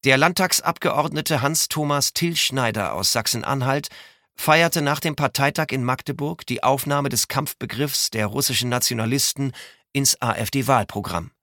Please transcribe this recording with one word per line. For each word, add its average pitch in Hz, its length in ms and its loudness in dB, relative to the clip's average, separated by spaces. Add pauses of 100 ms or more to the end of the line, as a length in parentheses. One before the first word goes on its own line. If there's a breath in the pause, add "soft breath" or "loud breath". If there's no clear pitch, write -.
Der 131 120 6
Landtagsabgeordnete 156 1300 0
Hans-Thomas 147 680 0
Tilschneider 123 800 0
aus 90 180 -2
Sachsen-Anhalt 127 760 0 (480 loud breath)
feierte 165 440 4
nach 147 200 0
dem 156 160 -2
Parteitag 147 540 0
in 131 120 -2
Magdeburg 143 640 -4
die - 160 -4
Aufnahme 139 460 2
des 123 180 0
Kampfbegriffs - 840 -2
der 110 160 0
russischen 120 420 -2
Nationalisten 123 840 0 (420 loud breath)
ins 139 300 0
A-F-D-Wahlprogramm. 110 1080 0 (100)